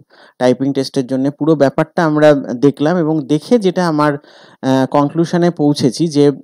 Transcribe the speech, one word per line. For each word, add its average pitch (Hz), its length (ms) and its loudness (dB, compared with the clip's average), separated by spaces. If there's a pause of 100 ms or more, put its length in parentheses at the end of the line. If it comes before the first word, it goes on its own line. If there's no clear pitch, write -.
(380)
টাইপিং 127 360 0
টেস্টের 135 340 -6
জন্য। 135 240 -4
পুরো 151 240 -2
ব্যাপারটা 156 500 0
আমরা 151 280 4
দেখলাম 139 640 -2
এবং 156 300 -4
দেখে 151 320 0
যেটা 180 280 -2
আমার, 151 260 0
আহ, 131 720 -4
কনক্লুশনে 165 640 0
পৌঁছেছি 147 480 0
যে, 143 320 2 (120)